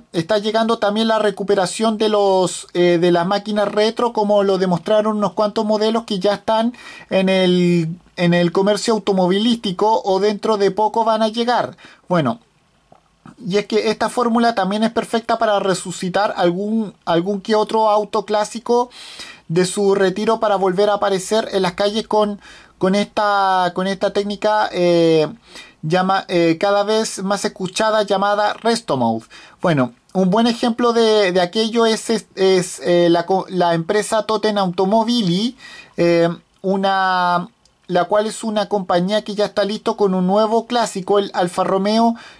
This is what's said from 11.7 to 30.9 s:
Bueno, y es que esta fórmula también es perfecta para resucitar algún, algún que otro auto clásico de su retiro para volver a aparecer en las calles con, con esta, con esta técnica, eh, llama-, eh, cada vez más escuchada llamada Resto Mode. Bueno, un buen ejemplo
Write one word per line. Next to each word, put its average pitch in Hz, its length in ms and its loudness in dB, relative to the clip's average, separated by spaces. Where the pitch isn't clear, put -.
Bueno, 147 320 0
y 185 120 -4
es 202 100 0
que 214 240 0
esta 214 200 -2
fórmula 233 440 0
también 208 300 -2
es 226 80 -2
perfecta 226 460 -2
para 208 200 2
resucitar 190 800 -2
algún, 202 580 -2
algún 185 360 -2
que 214 160 -2
otro 214 320 0
auto 208 380 0
clásico 226 640 -2
de 175 160 2
su 196 320 0
retiro 202 420 0
para 214 180 0
volver 190 340 2
a 208 40 2
aparecer 208 580 -2
en 196 100 0
las 175 100 0
calles 208 340 -2
con, 208 340 0
con 185 180 0
esta, 196 800 0
con 185 120 -4
esta 196 260 -2
técnica, 208 600 0
eh, 165 540 4
llama-, 185 460 0
eh, 165 320 2
cada 202 220 2
vez 220 400 -2
más 196 220 -2
escuchada 214 580 -2
llamada 202 520 0
Resto 226 420 -2
Mode. 117 280 -2
Bueno, 139 320 2
un 185 180 2
buen 226 160 2
ejemplo 233 460 0